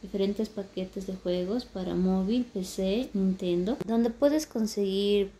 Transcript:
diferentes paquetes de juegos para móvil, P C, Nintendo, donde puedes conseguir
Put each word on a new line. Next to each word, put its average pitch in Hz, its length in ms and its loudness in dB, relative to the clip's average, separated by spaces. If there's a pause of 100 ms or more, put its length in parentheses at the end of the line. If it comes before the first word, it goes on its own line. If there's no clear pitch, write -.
diferentes 202 460 -2
paquetes 190 580 -8
de 190 100 -6
juegos 185 500 -2
para 185 280 -6
móvil, 190 520 2
P 196 180 -6
C, 196 500 -2
Nintendo, 185 720 0
donde 233 240 2
puedes 285 380 2
conseguir 202 840 0 (100)